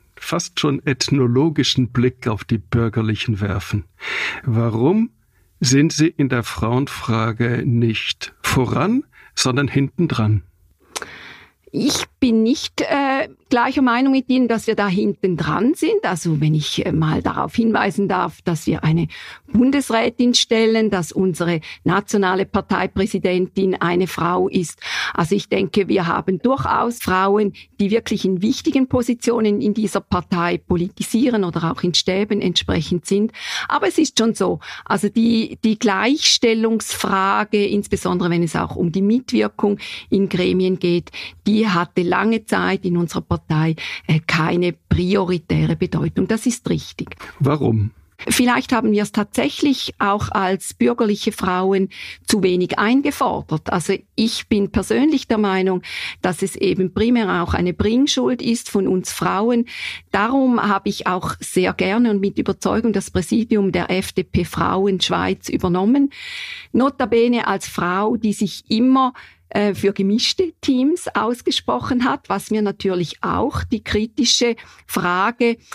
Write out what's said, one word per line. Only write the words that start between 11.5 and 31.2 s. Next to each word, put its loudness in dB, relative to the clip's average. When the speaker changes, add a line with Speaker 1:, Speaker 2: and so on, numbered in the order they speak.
Speaker 2:
Ich -2
bin 4
nicht, -2
äh, -2
gleicher 2
Meinung 4
mit 0
Ihnen, 4
dass 0
wir 0
da 2
hinten 0
dran 0
sind. 0
Also 0
wenn 2
ich, -2
äh, -2
mal 0
darauf -4
hinweisen 0
darf, -2
dass -2
wir -2
eine 2
Bundesrätin 2
stellen, 2
dass -2
unsere 0
nationale 0
Parteipräsidentin 0
eine 0
Frau -2
ist. -2
Also 0
ich -4
denke, 0
wir 2
haben -2
durchaus 0
Frauen, 2
die 2
wirklich 0
in 0
wichtigen 0
Positionen 0
in 0
dieser -2
Partei -2
politisieren 0